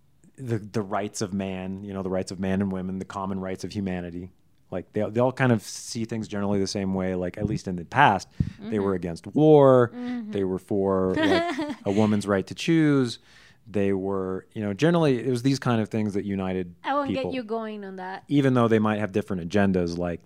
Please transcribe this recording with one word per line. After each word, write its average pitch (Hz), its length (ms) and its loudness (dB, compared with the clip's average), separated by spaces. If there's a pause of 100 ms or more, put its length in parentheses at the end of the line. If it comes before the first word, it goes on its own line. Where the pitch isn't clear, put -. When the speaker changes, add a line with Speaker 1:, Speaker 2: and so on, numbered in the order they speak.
(360)
Speaker 1:
the, 120 220 -4
the 104 240 -6
rights 101 400 -6
of 95 100 -4
man, 95 500 -6
you 101 120 -10
know, 95 80 -4
the 92 80 -4
rights 92 200 -2
of 92 80 -10
man 95 220 0
and 101 100 0
women, 92 280 -6
the 92 80 -8
common 98 340 -6
rights 92 240 -8
of 90 80 -10
humanity. 90 580 -6 (400)
Like, 92 220 -8
they, 107 160 -2
they 110 120 0
all 127 120 4
kind 127 200 2
of 107 100 2
see - 420 -10
things 110 240 -6
generally 101 300 0
the 95 80 0
same 95 260 -2
way, 92 220 -2
like, 90 240 -4
at 104 80 0
least 113 220 -4
in 92 80 -4
the 85 80 -8
past. 120 440 2 (320)
They 220 180 -4
were 98 120 2
Speaker 2:
Mm-hmm. 95 60 0
Speaker 1:
against 85 320 -8
war. 135 680 8
Speaker 2:
Mm-hmm. 240 380 -8
Speaker 1:
They 101 120 -2
were 92 140 -2
for, 95 560 0
Speaker 2:
<laughs> - 20 0
Speaker 1:
like, 311 600 0 (100)
a 101 40 2
woman's 107 360 2
right 98 220 2
to 95 60 -12
choose. 147 640 2 (480)
They 98 280 2
were, 95 580 -2
you 113 100 -8
know, 101 120 -2
generally, 151 500 2
it 135 60 -2
was 120 120 -2
these 135 160 2
kind 117 220 0
of 104 80 -2
things 107 260 -2
that 98 100 -2
united 92 500 -4 (100)
Speaker 2:
I 277 100 -2
won't 277 140 -2
Speaker 1:
people. 262 220 -2
Speaker 2:
get 262 40 -6
you 254 100 -6
going 214 400 -8
on 190 120 -14
that. 185 320 -12
Speaker 1:
Even 135 260 4
though 117 140 4
they 110 120 4
might 107 180 2
have 104 140 -4
different 95 360 -4
agendas, 92 480 2
like, 87 300 -4